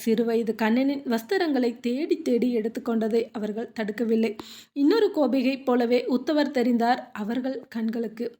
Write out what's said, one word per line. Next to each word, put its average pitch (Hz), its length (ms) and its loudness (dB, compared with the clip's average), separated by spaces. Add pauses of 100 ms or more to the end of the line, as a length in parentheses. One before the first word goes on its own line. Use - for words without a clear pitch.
சிறுவயது 226 500 2
கண்ணனின் 254 460 2
வஸ்திரங்களை 254 760 0
தேடி 269 420 -2
தேடி 247 360 2
எடுத்துக்கொண்டதை 226 720 -2
அவர்கள் 214 420 -8
தடுக்கவில்லை. 220 640 0 (360)
இன்னொரு 370 380 4
கோபிகை 269 520 2
போலவே 247 440 2
உத்தவர் 285 460 0
தெரிந்தார் 240 480 2 (100)
அவர்கள் 240 460 -6 (120)
கண்களுக்கு. 226 720 -6